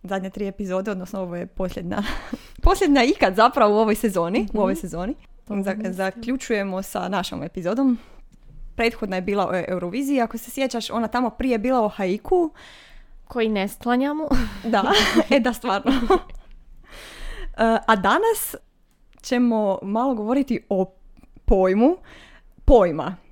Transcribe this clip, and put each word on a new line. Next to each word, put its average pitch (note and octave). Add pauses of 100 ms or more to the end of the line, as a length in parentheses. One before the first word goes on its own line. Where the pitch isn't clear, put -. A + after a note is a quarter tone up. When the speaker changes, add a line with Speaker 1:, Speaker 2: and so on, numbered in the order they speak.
Speaker 1:
zadnje F#3+
tri G3+
epizode, G3
odnosno F#3+
ovo F3
je F3+
posljednja, F#3 (360)
<laughs> -
posljednja D4+
ikad A#3+
zapravo A3
u G#3+
ovoj A3
sezoni, G3
u G#3+
ovoj A#3+
Speaker 2:
Mhm. D#4+
Speaker 1:
sezoni. F3+ (320)
Speaker 2:
Dobro, G3
Speaker 1:
Za-, G3
Speaker 2:
mislim. G#3+
Speaker 1:
zaključujemo G3
sa F#3+
našom -
epizodom. A3 (760)
Prethodna A3
je F#3
bila G3
o F3+
Euroviziji, A#3
ako A3+
se -
sjećaš, B3
ona A3+
tamo A#3+
prije B3+
je A#3
bila B3+
o G#3
haiku. G#3+ (760)
Speaker 2:
Koji A3+
ne G3+
sklanjamo. C#4 (360)
Speaker 1:
Da, A3 (180)
<laughs> -
e C#4
da, A#3+
stvarno. G#3+
<laughs> C4 (1400)
E, A3+
a A3+
danas D4+ (640)
ćemo A3+
malo A3+
govoriti A#3 (100)
o F#3+ (600)
pojmu G3+ (680)
pojma. F3 (160)